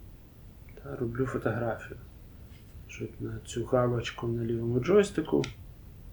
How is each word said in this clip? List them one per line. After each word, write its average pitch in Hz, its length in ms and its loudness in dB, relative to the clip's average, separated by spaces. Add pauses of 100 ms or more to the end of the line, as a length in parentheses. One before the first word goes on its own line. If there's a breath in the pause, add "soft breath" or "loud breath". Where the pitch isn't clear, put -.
(840)
та 139 120 -8
роблю 120 300 0
фотографію. 117 720 0 (920)
Щоб 110 220 -6 (100)
на 113 260 -6
цю 113 200 -4
галочку 120 640 2
на 117 180 2
лівому 117 340 2
джойстику. 196 640 6 (680)